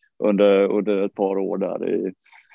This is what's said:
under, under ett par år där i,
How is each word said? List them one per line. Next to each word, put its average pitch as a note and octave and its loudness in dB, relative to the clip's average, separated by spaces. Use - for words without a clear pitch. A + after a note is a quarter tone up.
under, G2+ 4
under G#2 -2
ett G2+ -8
par G2 -2
år F#2+ -4
där F2+ -4
i, F#2 -4